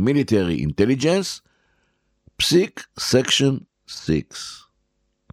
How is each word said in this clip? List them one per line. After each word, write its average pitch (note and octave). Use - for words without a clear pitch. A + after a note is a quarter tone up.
Military G2
Intelligence, C3+
פסיק, -
Section C3+
six. -